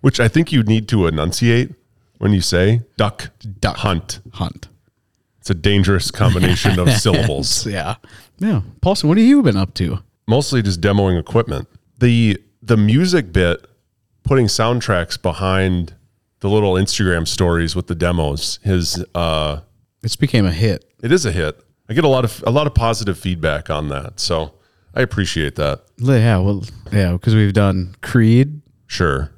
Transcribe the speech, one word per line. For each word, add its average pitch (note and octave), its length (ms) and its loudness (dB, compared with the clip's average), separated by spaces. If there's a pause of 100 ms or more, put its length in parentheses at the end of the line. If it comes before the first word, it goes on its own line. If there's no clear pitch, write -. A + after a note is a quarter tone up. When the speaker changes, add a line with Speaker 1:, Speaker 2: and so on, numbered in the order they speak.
Speaker 1:
which C3+ 180 0
I A#2 80 4
think D#3+ 240 0
you C3 120 2
need G#2+ 260 0
to G2 180 2
enunciate F2+ 640 0 (480)
when G#2 140 2
you F#2+ 80 2
say G2 400 2 (160)
duck - 320 -4 (300)
Speaker 2:
Duck - 180 -2
Speaker 1:
hunt. - 420 -4 (140)
Speaker 2:
hunt. - 340 -10 (720)
Speaker 1:
It's - 100 -16
a G2 60 0
dangerous G2 560 0
combination F2+ 680 0
of F2+ 120 2
Speaker 2:
<laughs> - 20 4
Speaker 1:
syllables. D2 760 0
Speaker 2:
Yeah. F#2+ 280 -6 (440)
Yeah. F3+ 220 0 (200)
Paulson, F#3 280 0
what F3+ 80 4
have A3+ 100 6
you C#4+ 160 6
been A2+ 140 2
up F#2+ 180 -2
to? F#2 240 -4 (280)
Speaker 1:
Mostly C3 340 2
just G2 200 -2
demoing G2 380 2
equipment. D#2 480 -2 (320)
The, A#2 420 2 (200)
the A2+ 160 2
music B2+ 560 2
bit, F2 320 2 (580)
putting C3 240 2
soundtracks A2 760 -2
behind F#2 720 -2 (460)
the G2+ 100 -4
little G2+ 240 2
Instagram F#2 540 0
stories E2+ 480 0
with F2+ 120 -6
the F2 80 -6
demos, D#2+ 680 -2
his, F2 400 -2 (100)
uh, D#2 460 -4 (440)
Speaker 2:
It's A2+ 120 -6
became A#2+ 300 0
a F#2 60 2
hit. F#2+ 340 -2 (180)
Speaker 1:
it A#2 80 -2
is E3+ 140 2
a G2 80 -2
hit. D#2 280 -4 (280)
I A2+ 40 -6
get B2 120 0
a - 20 4
lot C3 160 2
of, - 220 -6
a A#2 60 0
lot D3 160 2
of - 80 -2
positive G#2+ 420 0
feedback D#2+ 540 -4
on D2 180 -4
that, C#2 300 -10
so D#2+ 340 -4 (400)
I - 80 -2
appreciate E2+ 540 -2
that. C#2+ 260 -2 (180)
Speaker 2:
Li-, B2+ 200 2
yeah, A2 180 4
well, G2 260 0 (300)
yeah, F2+ 240 2
'cause A2 160 0
we've G#2 180 4
done F#2 500 0
Creed. B2+ 600 2 (240)
Speaker 1:
Sure. C#2+ 520 -2